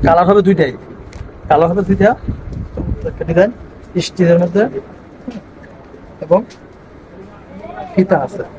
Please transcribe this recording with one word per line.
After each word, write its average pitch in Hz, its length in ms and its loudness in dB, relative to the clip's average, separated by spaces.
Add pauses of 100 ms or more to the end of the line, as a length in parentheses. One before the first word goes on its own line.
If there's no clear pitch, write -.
কালার 170 220 4
হবে 202 180 6
দুইটাই, 156 260 2 (760)
কালার 156 220 4
হবে 190 180 0
দুইটা, 190 200 4 (640)
চমৎকার - 380 -6
একটা - 160 -8
ডিজাইন, 185 220 4 (540)
স্টিচের 170 380 2
মধ্যে 180 200 0 (1600)
এবং 170 140 4 (1500)
ফিতা 185 320 2
আছে - 180 -10 (160)